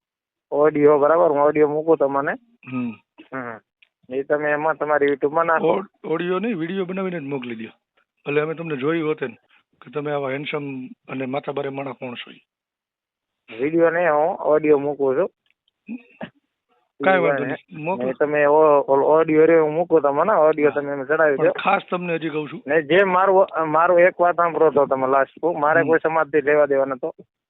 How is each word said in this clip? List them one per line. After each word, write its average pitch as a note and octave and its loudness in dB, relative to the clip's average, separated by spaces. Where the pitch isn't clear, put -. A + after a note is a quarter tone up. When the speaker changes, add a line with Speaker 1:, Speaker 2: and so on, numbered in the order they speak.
Speaker 1:
ઓડિયો, D3 4
બરાબર? D#3+ 4
હું C#3+ 2
ઓડિયો D3+ 4
મૂકું D#3 0
તમને. C#3 0
Speaker 2:
હમ. B2 -4
Speaker 1:
હમ. B2 -16
ઈ C3+ -4
તમે D3 -2
એમાં D3+ -2
તમારી D3 0
YouTube-માં D3 0
નાખો. D#3+ 2
Speaker 2:
ઓ-, - -12
ઓડિયો F3 -4
નહીં, G#3 -4
વીડિયો F3+ -6
બનાવીને F#3 -6
જ - -10
મોકલી C3 -8
દો. A2 -12
એટલે D3 0
અમે D#3 -4
તમને D#3+ -8
જોયું D3+ -2
હોત D#3 -4
ને A#2 -8
કે D3 -20
તમે D3 -8
આવા C#3+ -4
હેન્ડસમ C#3 -8
અને C3+ -8
માથાભારે C#3 -8
માણસ C3+ -10
કોણ B2 -12
છો - -18
ઈ. - -20
Speaker 1:
વીડિયો E3 2
નહીં, E3 0
હું D#3 0
ઓડિયો D3+ 2
મૂકું C#3 -2
છું. F3+ 0
Speaker 2:
કાંઈ F#3+ 2
વાંધો E3 0
Speaker 1:
વીડિયો D3 -6
Speaker 2:
નહીં, D#3 -16
મોકલો. E3 -6
Speaker 1:
નહીં, C3 -4
તમે D3 0
ઓ-, D3 4
ઓલો C#3 2
ઓડિયો D#3 4
રહ્યો E3 6
હું D3+ -2
મૂકું E3+ 2
તમને, D3 0
ઓડિયો D#3 4
Speaker 2:
હા. C#3+ -2
Speaker 1:
તમે C#3+ -6
એમ C#3 -6
ચડાવી D3+ 2
Speaker 2:
પણ D3+ 0
Speaker 1:
દો. F3 2
Speaker 2:
ખાસ F#3+ -2
તમને F3 -6
હજી D#3+ -6
કહું D3+ -8
છું. D#3 -16
Speaker 1:
ને D3+ 0
જે E3 2
મારું, F#3+ 2
મારું E3+ 2
એક F3+ 2
વાત F3 2
સાંભળો D#3+ 2
તો C#3 2
તમે C3 -2
લાસ્ટ C3+ 0
કહું, E3 -2
મારે D#3 2
Speaker 2:
હમ. D#3 0
Speaker 1:
કોઈ D#3+ 2
સમાજથી D#3 -2
લેવા D3 2
દેવા C3+ 0
નતો. C3+ -8